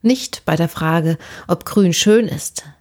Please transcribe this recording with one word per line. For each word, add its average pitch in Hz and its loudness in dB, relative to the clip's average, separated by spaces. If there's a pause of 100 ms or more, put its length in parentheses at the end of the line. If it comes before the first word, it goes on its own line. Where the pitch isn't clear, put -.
Nicht - -2
bei 160 0
der 165 0
Frage, 160 0 (320)
ob 175 -2
Grün 190 2
schön 214 2
ist. - -10 (180)